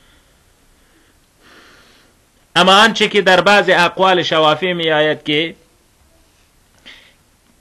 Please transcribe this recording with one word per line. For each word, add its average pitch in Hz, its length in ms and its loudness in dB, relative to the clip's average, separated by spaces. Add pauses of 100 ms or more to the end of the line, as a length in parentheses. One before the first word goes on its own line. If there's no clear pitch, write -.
(2500)
اما 180 160 2
آنچه 214 360 2
که 208 140 -2
در 180 200 2
بعض 196 320 2
اقوال 175 500 0
شوافع 160 500 -2
می 165 180 -4
آید 151 320 -2
که 151 320 -4 (2000)